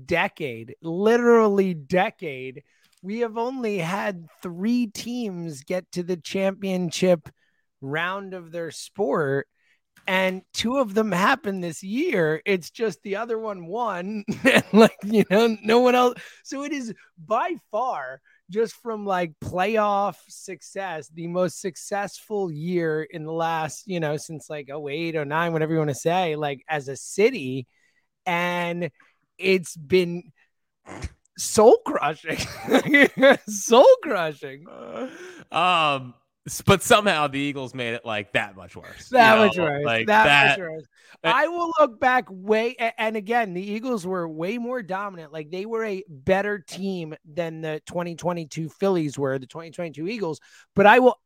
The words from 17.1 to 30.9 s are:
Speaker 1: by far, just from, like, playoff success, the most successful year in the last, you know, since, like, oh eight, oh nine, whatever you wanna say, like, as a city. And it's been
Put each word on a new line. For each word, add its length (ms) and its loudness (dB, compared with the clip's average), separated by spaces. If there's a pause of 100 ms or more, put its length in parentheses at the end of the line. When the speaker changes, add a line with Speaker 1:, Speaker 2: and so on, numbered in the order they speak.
Speaker 1:
by 340 -2 (120)
far, 520 -6 (280)
just 320 -2
from, 240 -8
like, 280 -2 (100)
playoff 720 0 (120)
success, 840 -12
the 180 -12
most 340 -2
successful 880 -6
year 520 -2
in 200 -12
the 100 -8
last, 540 -4
you 120 -4
know, 180 -2
since, 320 -14
like, 240 -12
oh 160 -8
eight, 260 -4
oh 80 -2
nine, 300 0
whatever 200 0
you 60 2
wanna 140 0
say, 420 0
like, 320 -6
as 200 -4
a 80 -8
city. 720 -2 (580)
And 640 -2 (480)
it's 400 0
been 540 -2 (1040)